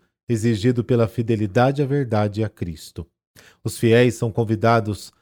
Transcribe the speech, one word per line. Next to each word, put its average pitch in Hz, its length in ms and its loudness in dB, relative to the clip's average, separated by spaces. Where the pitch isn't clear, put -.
exigido 117 540 0
pela 117 240 2
fidelidade 117 760 0
à 143 40 0
verdade 110 540 -2
e 110 40 -2
a 104 60 -4
Cristo. 85 560 -12
Os 110 140 -6
fiéis 117 380 4
são 117 160 -4
convidados 110 800 0